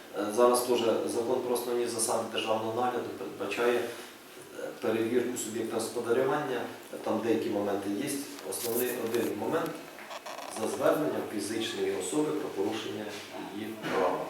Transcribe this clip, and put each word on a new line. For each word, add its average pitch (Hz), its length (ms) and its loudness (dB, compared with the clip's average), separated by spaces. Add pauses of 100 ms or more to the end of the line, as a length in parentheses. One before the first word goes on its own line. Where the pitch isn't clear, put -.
(200)
е, 104 60 0 (100)
зараз 123 260 8
теж 120 180 4 (280)
закон 120 380 0
про 123 100 2
основні 120 320 0
засади 117 360 0 (100)
державного 113 480 0
нагляду 123 240 0 (120)
передбачає, 120 640 0
е, 117 40 0 (1000)
перевірку 117 560 2
суб'єкта 110 380 -4
господарювання, 120 880 2 (420)
там 107 200 0
деякі 104 260 4
моменти 101 400 0
є. 101 200 0 (400)
Основний 123 400 0 (200)
один 113 180 2 (120)
момент — 120 300 0 (920)
за 113 60 0 (100)
зверненням 151 440 4 (120)
фізичної 101 680 0
особи 151 320 2
про 151 180 -2
порушення 107 560 -2 (500)
її 110 180 -6 (200)
права. 92 240 4 (120)